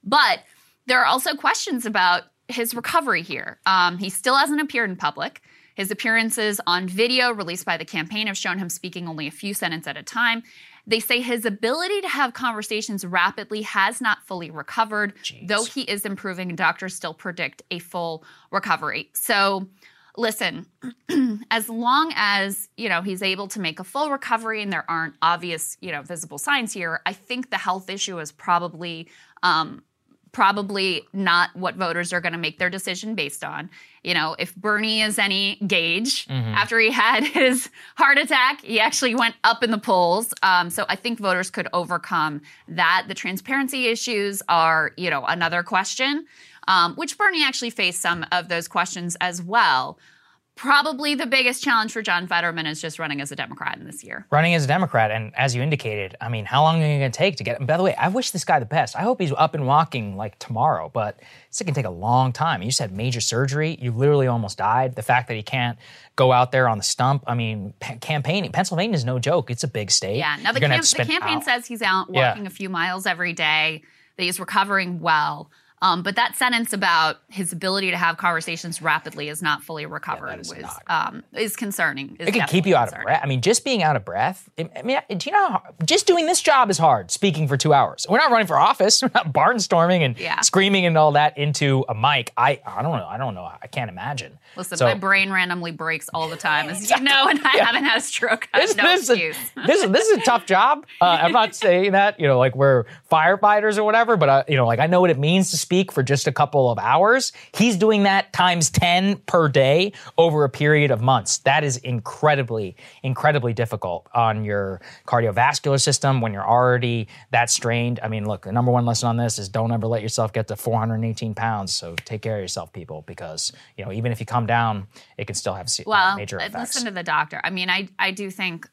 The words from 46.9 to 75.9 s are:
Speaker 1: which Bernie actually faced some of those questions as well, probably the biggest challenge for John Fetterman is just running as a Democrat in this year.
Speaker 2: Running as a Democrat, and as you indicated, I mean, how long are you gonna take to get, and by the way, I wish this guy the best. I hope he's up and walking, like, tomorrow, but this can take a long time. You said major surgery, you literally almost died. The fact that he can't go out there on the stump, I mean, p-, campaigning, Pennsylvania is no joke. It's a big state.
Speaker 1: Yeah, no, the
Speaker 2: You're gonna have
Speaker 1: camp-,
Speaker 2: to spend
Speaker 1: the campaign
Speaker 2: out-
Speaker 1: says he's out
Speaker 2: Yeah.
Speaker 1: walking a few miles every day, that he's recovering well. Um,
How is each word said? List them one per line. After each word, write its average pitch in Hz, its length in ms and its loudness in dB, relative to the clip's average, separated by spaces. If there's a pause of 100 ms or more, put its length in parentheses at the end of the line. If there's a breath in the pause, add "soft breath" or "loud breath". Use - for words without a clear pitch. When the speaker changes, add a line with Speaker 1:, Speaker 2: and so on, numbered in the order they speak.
Speaker 1:
which - 220 -8
Bernie 370 260 2
actually 262 280 -2
faced 180 300 -4
some 170 300 -2
of 175 180 -2
those 170 180 -4
questions 175 520 -6
as 180 220 -4
well, 170 560 0 (680 soft breath)
probably 285 520 2
the 311 100 -4
biggest 247 380 0
challenge 226 300 0
for 226 80 -6
John 180 260 -2
Fetterman 170 380 -2
is 151 160 -6
just 160 180 -10
running 147 220 -6
as 143 100 -10
a 139 40 -12
Democrat - 420 -8
in - 80 -16
this - 180 -16
year. - 260 -14
Speaker 2:
Running 165 260 4
as 151 100 2
a - 20 -2
Democrat, 135 420 2
and 110 280 -6
as 127 180 2
you 123 60 0
indicated, 110 580 -4
I 110 80 -10
mean, 113 160 -4
how 131 200 2
long 160 200 4
are - 20 2
you 147 140 2
gonna 135 120 0
take 175 260 0
to 98 80 -8
get, 117 140 -4
and 139 60 -4
by 156 120 2
the 185 60 2
way, 190 120 2
I 160 140 0
wish 240 220 -2
this 170 120 -6
guy 156 160 2
the 117 60 -4
best. 135 320 -2
I 156 60 -4
hope 247 180 0
he's 151 100 0
up 156 240 0
and 147 100 -2
walking, 127 520 0
like, 104 200 -8
tomorrow, 110 560 -2
but 104 240 -4 (320 loud breath)
this - 120 -8
can 175 120 -4
take 127 120 -2
a 95 40 -4
long 117 440 2
time. 151 280 -2
You 117 100 -4
said 110 200 -4
major 117 300 -4
surgery, 143 580 -2
you 123 140 -6
literally 139 340 2
almost 117 300 -2
died. 117 380 0
The 107 60 -8
fact 123 280 0
that 117 60 -4
he 107 80 -8
can't 120 340 -4 (400 loud breath)
go 127 160 6
out 123 180 4
there 131 160 4
on 110 100 2
the 98 60 -6
stump, 135 420 0
I 120 100 -2
mean, 107 440 -4
p-, - 160 -10
campaigning, 151 560 -4
Pennsylvania 185 440 0
is 127 100 -2
no 127 120 -2
joke. 143 320 0
It's 120 140 -6
a 127 60 -4
big 104 200 -8
state. 98 280 0
Speaker 1:
Yeah, 151 180 0
no, 247 160 0
the - 80 0
Speaker 2:
You're 147 80 2
gonna 139 60 4
have - 60 2
Speaker 1:
camp-, - 20 0
Speaker 2:
to 311 60 2
spend - 220 0
Speaker 1:
the 294 40 0
campaign 311 240 -2
Speaker 2:
out- 294 80 -6
Speaker 1:
says 240 220 -2
he's 226 140 -10
out 190 300 0
Speaker 2:
Yeah. 123 200 4
Speaker 1:
walking 196 160 -6
a - 20 -10
few 190 180 -10
miles 185 380 -4
every 175 260 -2
day, 156 520 0 (340 soft breath)
that 185 60 -2
he's 180 180 -4
recovering 190 580 0
well. 151 500 0 (320 soft breath)
Um, 180 220 2